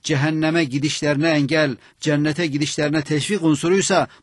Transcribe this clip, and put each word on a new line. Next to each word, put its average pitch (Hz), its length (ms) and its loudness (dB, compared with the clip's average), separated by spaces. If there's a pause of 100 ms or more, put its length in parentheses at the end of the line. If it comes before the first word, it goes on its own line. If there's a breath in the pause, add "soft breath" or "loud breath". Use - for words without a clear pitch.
cehenneme 156 640 0
gidişlerine 147 640 -2
engel, 147 480 0 (240 soft breath)
cennete 151 460 0
gidişlerine 147 560 -2
teşvik 151 400 -2
unsuruysa 165 640 2 (140 loud breath)